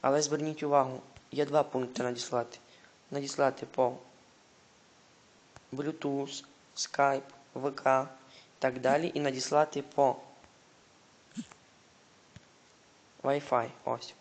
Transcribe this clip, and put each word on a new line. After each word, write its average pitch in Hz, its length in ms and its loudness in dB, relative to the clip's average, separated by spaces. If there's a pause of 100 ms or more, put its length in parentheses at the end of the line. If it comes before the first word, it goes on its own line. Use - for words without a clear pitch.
Але 139 200 2
зверніть 151 420 -4
увагу, 135 380 2 (300)
є 143 140 0
два 143 180 4
пункти 127 400 -4
надіслати. 120 540 -4 (540)
Надіслати 139 540 0
по 127 320 0 (1800)
Bluetooth, 139 720 -4 (320)
Skype, 139 460 2 (320)
В 135 180 -4
К 135 380 2 (220)
і - 300 -16
так 131 180 0
далі. 143 340 2
І 147 60 -2
надіслати 147 640 2
по 135 340 2 (3000)
Wi-Fi. 131 460 2 (160)
Ось. - 360 -4